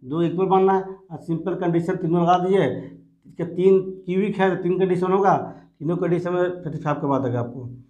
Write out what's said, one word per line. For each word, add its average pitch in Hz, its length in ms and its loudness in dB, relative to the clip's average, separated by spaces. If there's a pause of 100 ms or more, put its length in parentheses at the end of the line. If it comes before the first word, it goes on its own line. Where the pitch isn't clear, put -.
दो 151 180 -2
इक्वल 170 240 0
बनना 190 260 4
है। 190 100 0 (280)
और 156 80 -14
सिंपल 165 360 -4
कंडीशन 175 400 0
तीनों 170 280 0
लगा 175 160 4
दीजिए, 185 280 2 (600)
इसके - 180 -8
तीन 190 340 4 (260)
क्यूबिक 196 320 -2
है 190 120 4
तो 175 140 -2
तीन 175 160 0
कंडीशन 180 320 0
होगा, 190 240 4 (440)
तीनों 165 180 -2
कंडीशन 175 360 -2
में 180 300 -2
सेटिस्फाई 151 300 -4
करवा 139 260 0
देगा 120 200 -2
आपको 120 260 -8 (240)